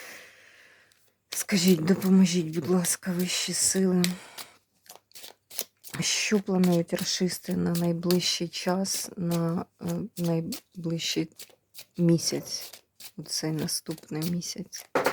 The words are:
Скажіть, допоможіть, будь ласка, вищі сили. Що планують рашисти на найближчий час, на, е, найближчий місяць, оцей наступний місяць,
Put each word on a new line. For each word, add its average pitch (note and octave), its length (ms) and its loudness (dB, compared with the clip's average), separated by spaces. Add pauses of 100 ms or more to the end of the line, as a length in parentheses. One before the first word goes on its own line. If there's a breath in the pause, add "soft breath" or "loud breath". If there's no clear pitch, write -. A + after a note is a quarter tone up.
(1300 loud breath)
Скажіть, F3 560 4
допоможіть, F3+ 720 4
будь E3+ 140 -2
ласка, F3+ 420 0
вищі F3+ 420 -2
сили. F#3 500 2 (2000 loud breath)
Що - 400 0
планують F3+ 540 2
рашисти F3+ 640 -2
на F3 160 0
найближчий F3 760 0
час, - 680 -4
на, E3+ 480 -2 (160)
е, - 40 -8 (320)
найближчий E3 1120 -4 (680)
місяць, - 840 0 (340)
оцей D#3 340 -4
наступний D#3+ 800 -4
місяць, - 580 -8 (220)